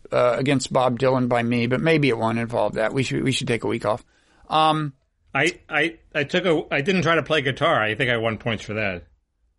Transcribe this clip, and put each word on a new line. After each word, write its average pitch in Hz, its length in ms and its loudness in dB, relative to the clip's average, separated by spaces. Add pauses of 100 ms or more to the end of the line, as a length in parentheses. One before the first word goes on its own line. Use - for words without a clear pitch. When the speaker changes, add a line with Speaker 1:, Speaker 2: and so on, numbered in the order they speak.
(140)
Speaker 1:
uh, 123 260 4
against 135 320 0
Bob 127 260 2
Dylan 131 300 2
by 120 160 2
me, 120 240 0
but 127 140 0
maybe 156 260 4
it 117 100 2
won't 113 220 0
involve 113 360 -2
that. 110 180 0
We 135 100 0
should, 139 200 -2
we 131 100 0
should - 160 -4
take 117 160 -2
a - 20 -2
week 110 180 -2
off. 107 200 -2 (440)
Um, 156 440 2 (420)
Speaker 2:
I, 156 320 0
I, 160 300 -2 (180)
I 151 80 0
took 175 220 -2
a, 165 180 2 (100)
I 147 60 0
didn't 180 220 0
try 160 140 2
to 151 80 2
play 156 180 0
guitar. 143 400 0
I 107 140 0
think 123 140 0
I 123 80 0
won 113 200 -2
points 110 260 -4
for 104 120 -8
that. 95 280 -4 (560)